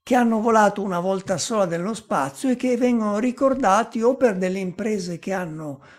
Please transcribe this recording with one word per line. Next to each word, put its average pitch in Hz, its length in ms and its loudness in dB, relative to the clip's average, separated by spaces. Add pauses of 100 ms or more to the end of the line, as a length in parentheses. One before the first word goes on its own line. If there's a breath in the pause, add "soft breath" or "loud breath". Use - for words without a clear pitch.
che 247 140 0
hanno 226 260 2
volato 214 400 4
una 185 180 -2
volta 190 380 -2
sola 208 280 0
nello 170 280 -4
spazio 175 560 -4
e 247 60 4
che 254 220 0
vengono 220 420 0
ricordati 240 840 2
o 254 140 2
per 226 220 2
delle 185 200 -2
imprese 185 640 -4
che 190 140 -6
hanno 156 500 -8 (160 loud breath)